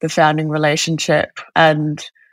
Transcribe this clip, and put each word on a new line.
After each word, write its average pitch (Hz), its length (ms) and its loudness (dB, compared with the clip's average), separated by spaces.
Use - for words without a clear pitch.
the 160 80 -4
founding 156 400 0
relationship 151 800 -2
and 151 560 0